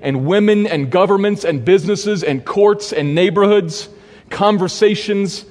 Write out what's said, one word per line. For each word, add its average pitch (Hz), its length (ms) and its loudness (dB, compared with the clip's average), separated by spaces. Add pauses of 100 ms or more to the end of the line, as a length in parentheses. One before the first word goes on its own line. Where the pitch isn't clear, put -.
and 135 220 -2
women 208 420 2
and 139 240 -4
governments 196 520 2
and 143 220 -2
businesses 196 580 0
and 135 220 -4
courts 208 480 0
and 147 220 -2
neighborhoods, 190 760 0 (400)
conversations, 202 1200 0